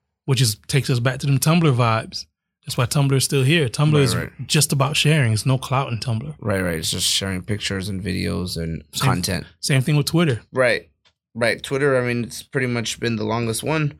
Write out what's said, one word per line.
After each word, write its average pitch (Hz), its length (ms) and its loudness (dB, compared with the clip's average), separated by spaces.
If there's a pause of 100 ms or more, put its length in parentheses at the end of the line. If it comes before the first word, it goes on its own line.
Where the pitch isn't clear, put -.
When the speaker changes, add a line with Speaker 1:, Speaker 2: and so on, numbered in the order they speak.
(260)
Speaker 1:
which 131 160 2
is, 107 140 2 (100)
takes 147 240 0
us 120 100 0
back 127 200 -2
to 151 60 -4
them 139 120 2
Tumblr 160 360 4
vibes. 113 520 0 (400)
That's - 100 -8
why 127 80 2
Tumblr 139 300 2
is 131 100 2
still 139 180 0
here. 143 280 2
Tumblr 151 240 2
Speaker 2:
Right, 143 80 6
Speaker 1:
is 123 120 2
Speaker 2:
right. 85 160 -4 (160)
Speaker 1:
just 156 280 2
about 135 240 2
sharing. 147 320 4
There's 110 160 0
no 131 100 4
clout 131 340 -2
in 113 80 -2
Tumblr. 117 400 -4
Speaker 2:
Right, 101 220 -2
right. 87 160 0
It's 80 140 -4
just 90 160 -2
sharing 95 360 -2
pictures 101 460 -4
and 95 160 -6
videos 90 580 -4
and 80 300 -6
Speaker 1:
Same, - 160 0
Speaker 2:
content. 90 380 -2 (140)
Speaker 1:
same 135 200 2
thing 147 160 0
with 143 100 2
Twitter. 160 360 0 (100)
Speaker 2:
Right, 120 380 0 (440)
right. 113 280 0
Twitter, 135 380 2
I 123 60 0
mean, 120 180 -2
it's - 180 -12
pretty 127 240 -4
much 120 340 -4
been 117 160 0
the 104 80 -4
longest 110 380 -2
one. 147 380 -2